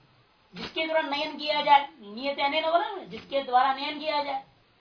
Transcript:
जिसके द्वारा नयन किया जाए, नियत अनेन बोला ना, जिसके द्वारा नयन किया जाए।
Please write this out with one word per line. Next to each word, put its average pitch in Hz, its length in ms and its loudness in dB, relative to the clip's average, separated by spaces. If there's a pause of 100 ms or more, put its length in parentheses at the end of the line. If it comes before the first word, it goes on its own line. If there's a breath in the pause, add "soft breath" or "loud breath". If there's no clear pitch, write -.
(560)
जिसके 320 320 -6
द्वारा 320 200 2
नयन 294 300 -4
किया 294 240 -2
जाए, 285 280 6 (100)
नियत 240 400 -6
अनेन 294 240 0
बोला 349 280 2
ना, 370 120 -10
जिसके 262 400 -6
द्वारा 254 300 4
नयन 285 260 -6
किया 294 240 -2
जाए। 277 220 -6 (360 soft breath)